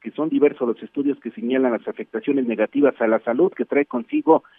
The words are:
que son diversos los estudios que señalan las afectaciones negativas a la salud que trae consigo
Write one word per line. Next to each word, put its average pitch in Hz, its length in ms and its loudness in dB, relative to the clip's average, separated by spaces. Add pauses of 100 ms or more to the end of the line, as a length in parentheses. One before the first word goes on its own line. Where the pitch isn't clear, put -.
que 113 120 -12
son 156 160 -4
diversos 139 380 2
los 113 160 -4
estudios 139 380 -4
que 117 100 -8
señalan 123 420 0
las - 140 -6
afectaciones 120 600 -4
negativas 117 540 0
a 113 60 0
la 113 140 2
salud 135 320 0
que - 140 -6
trae - 200 0
consigo - 580 0 (140)